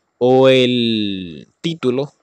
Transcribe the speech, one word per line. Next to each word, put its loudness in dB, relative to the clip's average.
o 4
el -2
título -6